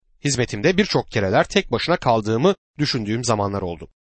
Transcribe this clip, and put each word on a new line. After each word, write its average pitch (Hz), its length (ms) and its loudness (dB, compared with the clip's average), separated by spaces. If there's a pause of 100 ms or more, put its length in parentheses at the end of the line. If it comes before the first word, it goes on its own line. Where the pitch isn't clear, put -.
(240)
Hizmetimde 123 520 0
birçok 180 340 0
kereler 107 340 2
tek - 280 -2
başına 156 240 0
kaldığımı 113 580 2 (240)
düşündüğüm 117 460 -2
zamanlar 101 380 0
oldu. 85 260 -8 (220)